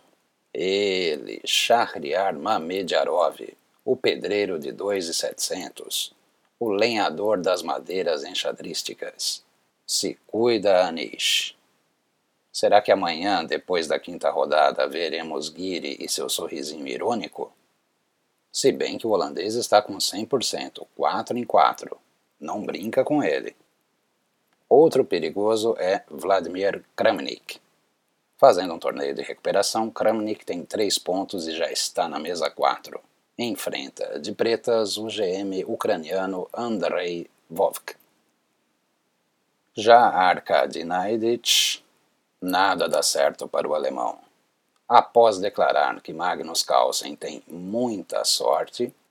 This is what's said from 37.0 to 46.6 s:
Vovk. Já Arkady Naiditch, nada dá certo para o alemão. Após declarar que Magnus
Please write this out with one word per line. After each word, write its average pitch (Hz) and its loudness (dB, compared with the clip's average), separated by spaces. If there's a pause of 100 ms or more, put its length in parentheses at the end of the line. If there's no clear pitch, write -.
Vovk. - -2 (1800)
Já 117 8
Arkady 85 4
Naiditch, 110 0 (580)
nada 90 2
dá 78 2
certo 73 0
para 71 -2
o 73 0
alemão. 65 -4 (720)
Após 117 6
declarar 73 0
que - -14
Magnus 82 -4